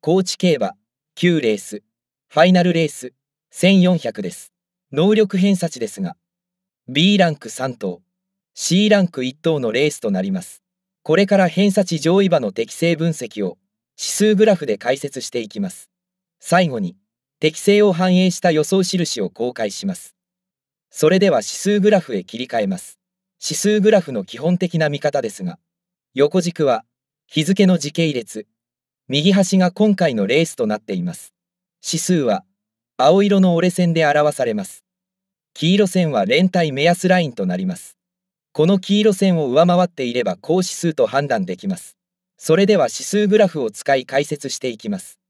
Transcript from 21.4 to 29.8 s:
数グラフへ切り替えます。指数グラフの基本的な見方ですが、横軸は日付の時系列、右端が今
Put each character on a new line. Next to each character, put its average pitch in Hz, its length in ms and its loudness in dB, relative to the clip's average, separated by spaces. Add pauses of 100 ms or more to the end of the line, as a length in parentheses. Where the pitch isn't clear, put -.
数 208 320 -2
グ 202 80 4
ラ 208 100 4
フ 127 160 -8
へ 92 80 -4
切 110 140 -16
り 123 100 -8
替 117 140 -4
え 101 60 -2
ま 92 100 -4
す。 - 200 -18 (460)
指 - 120 -6
数 214 260 0
グ 208 100 4
ラ 208 80 6
フ 147 140 -8
の 104 100 -6
基 - 140 -16
本 170 200 0
的 170 220 -2
な 156 80 0
見 143 140 -6
方 143 200 -2
で 117 80 -4
す 98 140 -14
が、 87 160 -10 (540)
横 147 260 2
軸 170 240 -4
は 123 220 0 (400)
日 - 180 -2
付 190 220 2
の 185 120 4
時 147 140 -6
系 160 220 -2
列、 110 340 -8 (640)
右 147 220 2
端 190 260 2
が 180 140 2
今 208 240 2